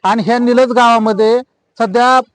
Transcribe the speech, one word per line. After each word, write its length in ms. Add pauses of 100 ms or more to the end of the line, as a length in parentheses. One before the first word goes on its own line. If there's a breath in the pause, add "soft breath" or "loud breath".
आणि 220
ह्या 140
निलज 320
गावामध्ये 680 (400)
सध्या 420 (140)